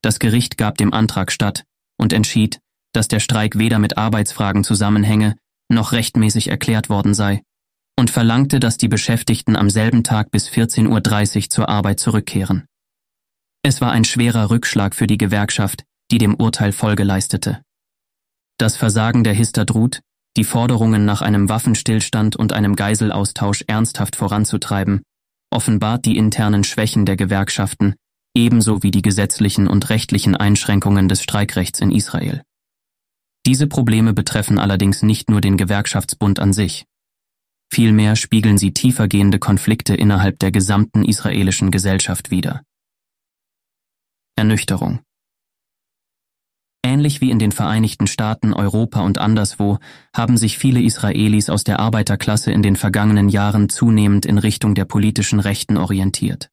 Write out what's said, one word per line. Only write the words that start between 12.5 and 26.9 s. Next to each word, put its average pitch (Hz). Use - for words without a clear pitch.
Es 139
war 120
ein 113
schwerer 117
Rückschlag 107
für 113
die 104
Gewerkschaft, 104
die 120
dem 104
Urteil 110
Folge 104
leistete. 98
Das 110
Versagen 113
der 107
Histadrut, 113
die 110
Forderungen 113
nach 104
einem 101
Waffenstillstand 110
und -
einem 101
Geiselaustausch 101
ernsthaft 110
voranzutreiben, 101
offenbart 113
die 107
internen 107
Schwächen 107